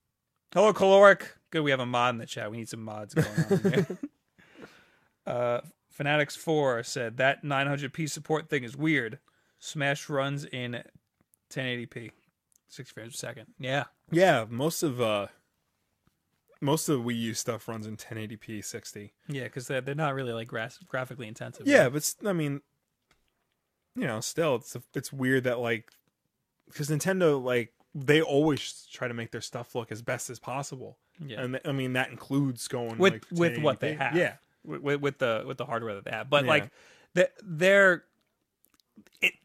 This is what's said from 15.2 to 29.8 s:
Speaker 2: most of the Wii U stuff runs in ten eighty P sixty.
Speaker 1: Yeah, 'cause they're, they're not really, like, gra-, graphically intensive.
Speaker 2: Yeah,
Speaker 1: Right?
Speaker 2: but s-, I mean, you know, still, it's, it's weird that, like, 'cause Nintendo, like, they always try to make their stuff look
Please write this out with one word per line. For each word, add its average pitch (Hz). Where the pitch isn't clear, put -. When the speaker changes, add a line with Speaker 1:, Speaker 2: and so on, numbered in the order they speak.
Speaker 2:
most 147
of 135
the 120
Wii 117
U 113
stuff 113
runs 110
in 107
ten -
eighty 110
P 107
sixty. 104
Speaker 1:
Yeah, 131
'cause 127
they're, 131
they're 139
not 151
really, 131
like, 113
gra-, 117
graphically 127
intensive. 120
Speaker 2:
Yeah, 269
Speaker 1:
Right? 127
Speaker 2:
but 147
s-, -
I 202
mean, 147
you 240
know, 113
still, 151
it's, -
it's -
weird 131
that, 123
like, 117
'cause 143
Nintendo, 156
like, 123
they 147
always 143
try -
to 120
make 113
their 113
stuff -
look 117